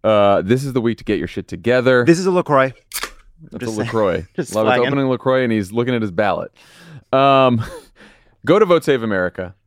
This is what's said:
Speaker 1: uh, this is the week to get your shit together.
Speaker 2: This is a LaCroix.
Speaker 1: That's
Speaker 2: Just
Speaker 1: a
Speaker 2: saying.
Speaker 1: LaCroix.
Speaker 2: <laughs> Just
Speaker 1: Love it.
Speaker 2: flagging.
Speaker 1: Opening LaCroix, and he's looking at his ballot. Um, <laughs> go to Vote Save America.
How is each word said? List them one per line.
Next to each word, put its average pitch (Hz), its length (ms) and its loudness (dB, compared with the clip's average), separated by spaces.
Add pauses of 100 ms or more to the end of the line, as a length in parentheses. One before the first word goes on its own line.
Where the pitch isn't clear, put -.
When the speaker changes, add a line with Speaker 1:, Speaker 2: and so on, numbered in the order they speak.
Speaker 1:
uh, 101 380 4
this 120 240 0
is 135 80 -8
the 127 80 -2
week 113 160 -2
to - 80 -20
get 104 140 -2
your 85 100 -6
shit - 180 -12
together. 120 600 0
Speaker 2:
This 165 120 4
is 185 60 -6
a 190 60 0
LaCroix. 147 420 0 (720)
Speaker 1:
That's 117 180 -16
Speaker 2:
Just - 20 -10
Speaker 1:
a 123 40 -8
Speaker 2:
saying. 110 140 -6
Speaker 1:
LaCroix. 104 500 -2
Speaker 2:
<laughs> - 40 -20
Just 135 200 -8
Speaker 1:
Love 107 120 0
it. 127 40 2
Speaker 2:
flagging. 127 160 2
Speaker 1:
Opening 139 220 -2
LaCroix, 131 360 0
and 117 80 -2
he's 101 200 -2
looking 120 220 -2
at 117 60 -2
his 107 100 -4
ballot. 87 420 -4 (600)
Um, 131 500 4 (420)
<laughs> - 420 -20
go 170 120 4
to 220 60 6
Vote 175 180 2
Save 135 200 0
America. 92 520 -4 (120)